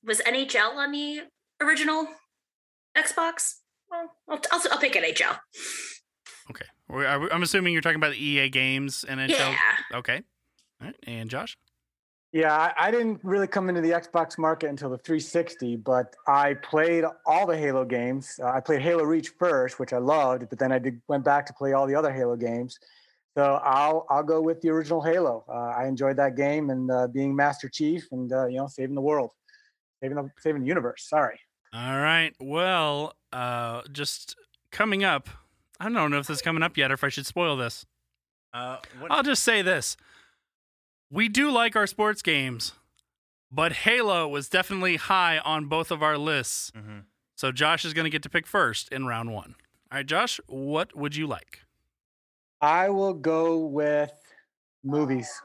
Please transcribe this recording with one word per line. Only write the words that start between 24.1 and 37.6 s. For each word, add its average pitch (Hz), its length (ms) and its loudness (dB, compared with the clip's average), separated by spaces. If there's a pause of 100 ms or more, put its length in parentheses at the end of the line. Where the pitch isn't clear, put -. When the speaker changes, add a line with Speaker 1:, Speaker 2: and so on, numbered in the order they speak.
Speaker 3:
I'll 143 140 2
go 160 180 2
with 160 180 0
the 165 100 2
original 160 300 2
Halo. 156 480 2
Uh, 123 40 -10
I 120 340 -2
enjoyed 135 300 0
that 135 200 2
game 143 320 0
and, 127 220 -2
uh, 123 160 2
being 135 280 -2
Master 143 340 0
Chief 160 420 -2
and, 127 220 -6
uh, 131 160 0
you 127 80 -4
know, 139 100 -4
saving 135 300 -6
the 139 40 -2
world, 139 300 0 (720)
saving 135 140 -4
the, 139 120 -6 (120)
saving 147 220 -2
the 123 40 -2
universe. 135 420 -2
Sorry. 143 300 0 (340)
Speaker 2:
All 123 240 -4
right. 156 440 2
Well, 156 760 0 (180)
uh, 120 500 -4 (100)
just - 420 -8 (380)
coming 202 320 2
up, 151 240 0 (500)
I 190 100 -6
don't 180 220 0
know 143 80 2
if 139 80 -4
this 151 120 -4
is - 40 -8
coming 165 220 0
up 165 120 -2
yet 135 140 2
or 135 40 2
if 135 100 -4
I 139 40 2
should 135 160 -6
spoil 165 320 -2
this. 120 300 -6 (640)